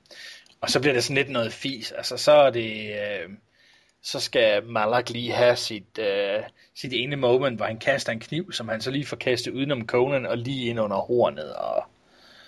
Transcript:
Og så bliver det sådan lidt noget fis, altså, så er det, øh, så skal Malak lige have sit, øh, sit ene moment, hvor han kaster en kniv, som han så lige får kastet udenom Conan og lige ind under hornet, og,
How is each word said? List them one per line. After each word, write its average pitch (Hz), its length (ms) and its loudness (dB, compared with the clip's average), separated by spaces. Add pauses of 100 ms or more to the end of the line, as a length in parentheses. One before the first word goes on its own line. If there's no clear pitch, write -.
(600)
Og - 80 -4
så 143 100 2
bliver 139 140 2
det 120 100 2
sådan 139 120 -4
lidt 135 140 0
noget 117 240 -2
fis, - 380 -8
altså, - 260 -8
så - 140 4
er 143 180 10
det, 110 440 -4
øh, 104 360 -6 (720)
så - 180 -6
skal 110 460 4
Malak 117 440 0
lige 117 220 -6
have 123 240 4
sit, - 440 -8
øh, 101 400 0 (360)
sit 135 180 -8
ene 139 220 -2
moment, 127 420 4
hvor 101 80 -4
han 113 140 -6
kaster 135 320 0
en 113 80 -4
kniv, 160 320 -6
som 113 180 -8
han 110 120 -4
så 127 100 -4
lige 139 140 -2
får - 120 -8
kastet 120 360 0
udenom 131 340 -2
Conan 127 380 2
og 113 120 0
lige 127 320 -4
ind 117 100 -2
under 101 180 0
hornet, 80 580 0
og, 50 280 -2 (640)